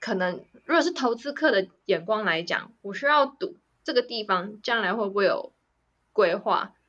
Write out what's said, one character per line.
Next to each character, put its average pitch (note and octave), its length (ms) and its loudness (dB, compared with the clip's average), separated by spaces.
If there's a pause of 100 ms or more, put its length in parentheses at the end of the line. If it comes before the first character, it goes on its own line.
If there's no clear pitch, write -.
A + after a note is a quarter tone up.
可 A3+ 120 -4
能， F#3 300 -2 (220)
如 D#4 100 0
果 D#4+ 60 6
是 E4 100 -2
投 B3+ 240 -2
资 C#4+ 160 -8
客 D4 200 2
的 G3 180 2 (160)
眼 E3 180 0
光 G#3+ 220 -2
来 E3 180 0
讲， E3+ 380 -4
我 G3+ 120 -10
需 A#3 120 -6
要 C#4+ 200 6
赌 - 300 -8 (300)
这 D#4 80 -4
个 B3 80 4
地 A#3 240 -8
方 G3+ 360 -2
将 A#3 200 0
来 F#3+ 120 0
会 A3 140 -2
不 G3 60 -6
会 G3 100 2
有 - 300 0 (580)
规 F3+ 240 4
划， G3 380 -2 (140)